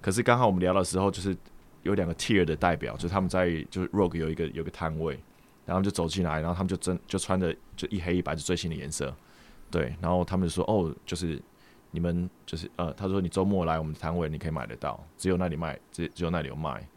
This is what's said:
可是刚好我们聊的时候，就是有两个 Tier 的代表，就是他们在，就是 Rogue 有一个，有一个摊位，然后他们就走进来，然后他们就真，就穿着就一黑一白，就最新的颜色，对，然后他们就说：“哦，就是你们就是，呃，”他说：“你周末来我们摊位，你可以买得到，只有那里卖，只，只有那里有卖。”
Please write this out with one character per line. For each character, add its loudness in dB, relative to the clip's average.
可 2
是 2
刚 6
好 6
我 6
们 2
聊 4
的 4
时 0
候， 4
就 -8
是 0
有 2
两 2
个 -2
Tier 4
的 2
代 4
表， -6
就 -8
是 -2
他 2
们 2
在， 4
就 -4
是 -2
Rogue 2
有 0
一 -2
个， -2
有 -6
一 -4
个 -6
摊 -4
位， -2
然 -12
后 0
他 -
们 2
就 4
走 0
进 0
来， 0
然 0
后 0
他 -2
们 0
就 0
真， -2
就 -2
穿 0
着 0
就 -8
一 -2
黑 2
一 4
白， -2
就 -6
最 0
新 -2
的 -4
颜 -8
色， -4
对， 0
然 -2
后 4
他 0
们 2
就 -2
说 0
：“哦， 2
就 -4
是 -4
你 -4
们 0
就 -8
是， -10
呃，” -2
他 -4
说 2
：“你 -2
周 2
末 4
来 2
我 -2
们 -4
摊 -4
位， 0
你 -4
可 -8
以 -2
买 -4
得 -10
到， -6
只 0
有 4
那 2
里 -2
卖， -4
只， -4
只 -4
有 0
那 0
里 -6
有 -8
卖。” -6